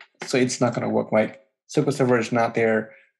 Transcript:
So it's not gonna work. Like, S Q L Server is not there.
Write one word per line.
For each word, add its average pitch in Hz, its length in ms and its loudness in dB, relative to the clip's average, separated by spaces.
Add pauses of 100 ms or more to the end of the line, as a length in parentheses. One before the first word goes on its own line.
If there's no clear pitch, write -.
(240)
So - 140 -2
it's 127 220 0
not 123 140 0
gonna 113 140 -4
work. 110 240 -2
Like, 110 300 0 (260)
S - 60 -16
Q 147 100 2
L 139 80 0
Server 123 260 2
is 110 140 -4
not 117 220 0
there. 110 380 0 (280)